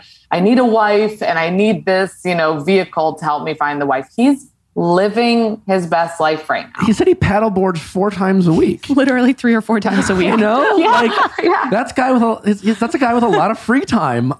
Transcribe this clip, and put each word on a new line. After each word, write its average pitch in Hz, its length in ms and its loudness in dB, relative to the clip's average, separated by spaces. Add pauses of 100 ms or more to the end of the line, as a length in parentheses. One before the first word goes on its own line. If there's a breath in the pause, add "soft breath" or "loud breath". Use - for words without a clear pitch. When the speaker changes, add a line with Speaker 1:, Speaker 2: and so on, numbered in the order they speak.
(300 loud breath)
Speaker 1:
"I 165 100 -2
need 226 200 4
a 247 60 2
wife 214 580 0
and 165 160 -2
I 165 100 -2
need 190 360 0
this, 185 380 -2
you 180 120 -2
know, 156 240 0
vehicle 165 560 -2
to 165 100 -12
help 151 180 -4
me 156 120 -6
find 147 260 -4
the 143 60 -2
wife." 135 280 -2
He's 269 320 2 (280)
living 214 920 0
his 190 200 0
best 165 340 -2
life 156 280 -2
right 110 160 -4 (120)
now. 196 80 -2
Speaker 2:
He 226 80 4
said 349 140 0
he 359 80 4
paddleboards 190 640 0
four 196 320 -2
times 190 360 2
a 160 60 4
week. - 360 -2
Speaker 3:
<laughs> - 0 -
Literally 262 440 2
three 233 200 0
or 226 80 2
four 226 200 -2
times 196 280 0
a 196 60 0
week. 180 120 0
Speaker 2:
You 226 100 2
know? 254 400 2
Speaker 1:
<laughs> - 0 -
Yeah, 339 140 2
Speaker 2:
Like, - 200 2 (320)
Speaker 1:
yeah. 339 260 0
Speaker 2:
that's 240 220 -2
guy 262 220 0
with 240 80 2
a, 226 240 0
he's, 202 160 0
he's, 208 180 -2
that's 233 160 -2
a 269 40 -4
guy 240 140 2
with 240 100 2
a 233 40 2
lot 196 240 2
of 220 80 -6
free 262 240 0
time 131 560 -2